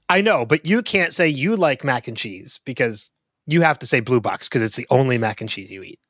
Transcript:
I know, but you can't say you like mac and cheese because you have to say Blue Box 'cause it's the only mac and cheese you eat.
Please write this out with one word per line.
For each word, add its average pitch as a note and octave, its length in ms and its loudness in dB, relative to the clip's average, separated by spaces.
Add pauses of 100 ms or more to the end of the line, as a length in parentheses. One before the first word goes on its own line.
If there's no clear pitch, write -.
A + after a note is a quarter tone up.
I F#3 120 4
know, F3+ 260 2
but D#3 180 2
you G#3+ 160 2
can't F3+ 320 0
say E3+ 140 4
you D#3 300 0
like D3+ 260 0
mac B2+ 240 -2
and A2+ 100 -10
cheese - 480 -10
because A#2 460 -4 (340)
you D#3+ 160 4
have D#3 180 4
to C3 60 -10
say C3 140 2
Blue A#2+ 220 2
Box - 280 -4
'cause B2 140 0
it's A2 140 -2
the A#2+ 120 -8
only B2+ 300 4
mac G#2+ 220 -4
and A2 80 -8
cheese F#2+ 220 -12
you F#2+ 120 -16
eat. - 160 -18 (100)